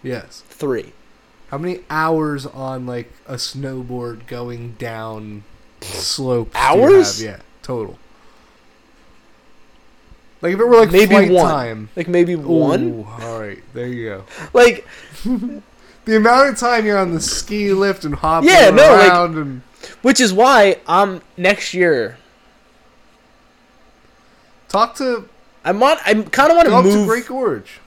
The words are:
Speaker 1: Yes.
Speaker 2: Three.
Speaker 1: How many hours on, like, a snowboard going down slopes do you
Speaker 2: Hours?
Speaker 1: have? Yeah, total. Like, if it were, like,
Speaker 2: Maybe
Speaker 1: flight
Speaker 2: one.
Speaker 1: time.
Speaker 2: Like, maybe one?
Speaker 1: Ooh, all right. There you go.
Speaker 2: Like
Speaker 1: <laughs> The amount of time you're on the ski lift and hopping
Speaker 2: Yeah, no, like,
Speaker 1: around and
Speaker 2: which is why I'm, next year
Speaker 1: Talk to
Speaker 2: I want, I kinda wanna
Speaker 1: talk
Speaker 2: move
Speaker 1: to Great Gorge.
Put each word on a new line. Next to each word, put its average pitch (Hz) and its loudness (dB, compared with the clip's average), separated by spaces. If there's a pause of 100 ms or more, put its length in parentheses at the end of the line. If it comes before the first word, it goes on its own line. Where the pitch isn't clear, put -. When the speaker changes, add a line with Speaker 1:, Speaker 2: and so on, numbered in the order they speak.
Speaker 1:
Yes. 123 -14
Speaker 2:
Three. 131 -8 (560)
Speaker 1:
How 139 -12
many 180 -10
hours 156 -4
on, 131 -12
like, 120 -12 (120)
a 135 -14
snowboard 123 -12
going 120 -14
down 110 -12 (360)
slopes - -6
do - -6
you 123 -2
Speaker 2:
Hours? 226 4
Speaker 1:
have? 110 -8
Yeah, 101 -14 (220)
total. 117 -10 (2500)
Like, 175 -4
if 196 -6
it 220 2
were, 240 6
like, 220 6
Speaker 2:
Maybe 196 4
Speaker 1:
flight 196 4
Speaker 2:
one. 175 4
Speaker 1:
time. 113 -8
Speaker 2:
Like, 175 -8
maybe 175 0
one? 147 -2
Speaker 1:
Ooh, 113 -8 (160)
all 117 -12
right. 104 -14 (120)
There 123 -10
you 120 -12
go. 98 -12 (280)
Speaker 2:
Like 247 4 (400)
Speaker 1:
<laughs> - - (800)
The 220 0
amount 240 4
of 240 -6
time 240 -2
you're 208 0
on 185 -2
the 165 -4
ski 208 -6
lift 190 -2
and 147 -6
hopping 165 0
Speaker 2:
Yeah, 320 8
no, 220 6
like, 302 8
Speaker 1:
around 175 0
and 139 -10 (400)
Speaker 2:
which 254 2
is 220 2
why 214 4 (100)
I'm, 185 0 (140)
next 185 -4
year 143 -2 (2500)
Speaker 1:
Talk 220 -2
to 247 -6 (360)
Speaker 2:
I 175 -2
want, 269 2
I 214 2
kinda 277 2
wanna 339 4
Speaker 1:
talk 220 4
Speaker 2:
move 202 4
Speaker 1:
to 208 -2
Great 233 -4
Gorge. 220 -8